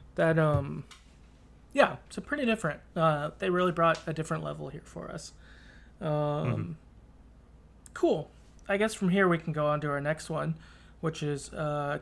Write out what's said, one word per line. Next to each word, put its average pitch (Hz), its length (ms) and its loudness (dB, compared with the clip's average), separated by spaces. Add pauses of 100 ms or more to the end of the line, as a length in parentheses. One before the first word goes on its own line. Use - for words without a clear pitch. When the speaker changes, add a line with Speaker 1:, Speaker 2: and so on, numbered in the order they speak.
(160)
Speaker 1:
That, 165 240 4
um, 147 460 2 (880)
yeah, 262 240 4 (120)
so - 120 -10
pretty 294 240 -4
different. 214 340 0 (160)
Uh, 156 440 2
they 190 100 -2
really 180 220 2
brought 165 360 4
a 160 60 -2
different 156 300 -4
level 147 260 -8
here 147 140 -14
for - 280 -14
us. - 220 -12 (680)
Um, 165 60 -4 (360)
Speaker 2:
Mm-hmm. 120 280 -4 (1200)
Speaker 1:
cool. 214 360 0 (400)
I 202 80 0
guess 220 160 0
from 190 160 0
here 190 180 6
we 170 100 4
can 165 160 -4
go 151 140 0
on 147 140 0
to 147 80 -2
our 143 120 -2
next 151 280 -4
one, 156 260 -2 (460)
which 160 220 -4
is, 143 300 -4
uh, 147 480 -4